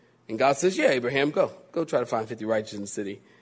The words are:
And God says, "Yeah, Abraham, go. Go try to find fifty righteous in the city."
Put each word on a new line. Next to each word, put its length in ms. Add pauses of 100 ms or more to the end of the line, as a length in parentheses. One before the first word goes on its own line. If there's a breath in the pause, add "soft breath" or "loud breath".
(300)
And 100
God 160
says, 220
"Yeah, 140
Abraham, 400
go. 200 (220)
Go 100
try 160
to 60
find 240
fifty 160
righteous 300
in 40
the 80
city." 320 (220 soft breath)